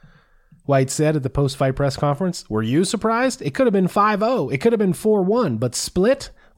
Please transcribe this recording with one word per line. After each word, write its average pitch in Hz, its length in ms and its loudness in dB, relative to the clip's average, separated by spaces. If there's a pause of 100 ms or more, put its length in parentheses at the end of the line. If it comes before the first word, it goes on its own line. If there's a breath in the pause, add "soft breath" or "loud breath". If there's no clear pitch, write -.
(640 soft breath)
White 135 240 2
said 156 280 0
at 135 60 -2
the 127 60 -4
post-fight 139 460 0
press 139 220 -2
conference, 151 520 -4
"Were 107 140 -2
you 139 220 0
surprised? 226 560 -2
It 143 120 -6
could 262 140 2
have 214 60 4
been 190 160 2
five 208 340 2
oh. 220 240 0
It 135 140 -4
could 233 100 4
have 233 80 2
been 190 140 2
four 214 280 0
one, 185 360 0
but 120 180 -2
split? 233 540 0 (280 soft breath)